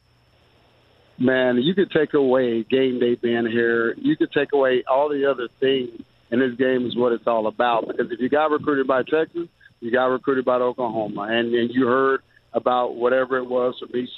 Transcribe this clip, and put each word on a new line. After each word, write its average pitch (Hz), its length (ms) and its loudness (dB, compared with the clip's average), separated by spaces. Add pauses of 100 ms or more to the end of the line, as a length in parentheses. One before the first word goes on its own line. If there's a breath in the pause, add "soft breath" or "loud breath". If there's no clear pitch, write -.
(1200)
Man, 127 380 2
you 143 180 0
could 180 160 0
take 151 220 0
away 127 520 2
game 131 360 0
day 120 140 0
being 117 320 -2
here. 117 480 0
You 151 220 -2
could - 160 -2
take 143 200 -2
away 131 340 2
all 139 220 2
the 139 220 -2
other 120 180 -4 (120)
things, 131 420 -2 (280)
and 123 120 2
this 123 160 0
game 127 280 0
is 104 80 -6
what 120 180 2
it's 113 140 -4
all 113 200 0
about. 113 420 0
Because 120 240 -4
if 113 80 -8
you 127 80 -2
got 151 220 2
recruited 147 360 -2
by 131 160 2
Texas, 160 460 -2 (320 soft breath)
you 117 100 -8
got 123 160 2
recruited 127 380 0
by 127 120 2
Oklahoma, 113 680 -4
and, 117 320 0
and 120 180 0
you 131 140 2
heard 135 340 2 (320 soft breath)
about 123 440 0
whatever 127 420 0
it 123 80 -6
was 123 320 -2
from - 180 -8
each 123 220 -6